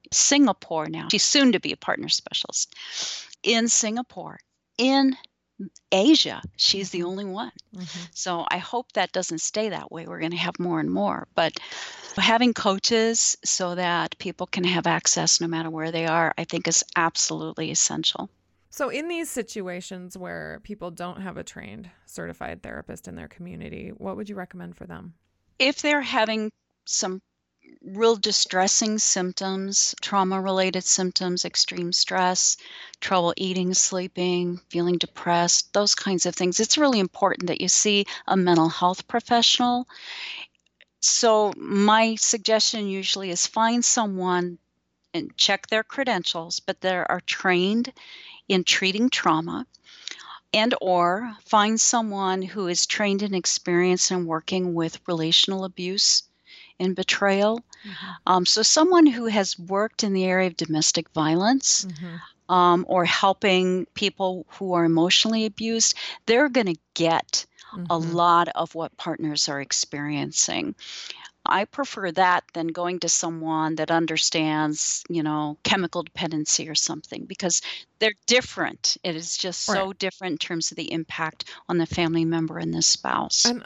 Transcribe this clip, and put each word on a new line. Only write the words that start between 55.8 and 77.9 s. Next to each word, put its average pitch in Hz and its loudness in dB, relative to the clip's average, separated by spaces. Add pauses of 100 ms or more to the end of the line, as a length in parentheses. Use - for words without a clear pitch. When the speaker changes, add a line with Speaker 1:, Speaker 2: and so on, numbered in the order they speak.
Speaker 1:
and 185 0
betrayal. 202 2
Speaker 2:
Mm-hmm. - -16 (200)
Speaker 1:
Um, 180 4
so - 2
someone 339 8
who 240 4
has 208 0
worked 196 -2
in 202 0
the 185 2
area 185 2
of 170 -4
domestic 160 0
violence, 190 2
Speaker 2:
Mm-hmm. 170 -8
Speaker 1:
um, 180 6
or 180 2
helping 185 2 (100)
people 185 -2
who 190 -4
are 170 4
emotionally 180 4
abused, 226 -2 (300)
they're 254 4
gonna 220 2 (180)
get - 0 (280)
a - -12
Speaker 2:
Mm-hmm. 165 -2
Speaker 1:
lot 170 6
of 165 -4
what 165 -8
partners 156 -4
are 139 -4
experiencing. 147 -4 (760)
I 196 2
prefer 214 -6
that 180 4 (100)
than 165 -4
going 175 -4
to 170 -4
someone 160 -2
that 156 -2
understands, 156 0
you 170 -2
know, 151 -2
chemical 175 0
dependency 160 -4
or 151 -6
something, - -6
because 185 -2 (380)